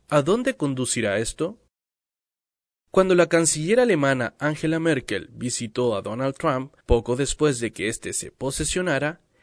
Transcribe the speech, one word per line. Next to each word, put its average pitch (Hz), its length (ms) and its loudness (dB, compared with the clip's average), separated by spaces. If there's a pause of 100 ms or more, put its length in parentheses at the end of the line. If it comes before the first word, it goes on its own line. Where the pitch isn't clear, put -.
¿A 147 140 4
dónde 240 320 0
conducirá 123 640 -2
esto? 160 400 -4 (1300)
Cuando 185 260 4
la 170 120 6
canciller 165 540 2
alemana 139 580 2
Angela 156 400 -2
Merkel 135 540 -2
visitó 117 600 -2
a 98 60 -2
Donald 123 340 -4
Trump 135 380 -4 (120)
poco 120 300 0
después 139 440 0
de 113 120 -2
que 101 180 -4
éste - 240 -8
se - 180 -8
posesionara, 151 920 -4 (220)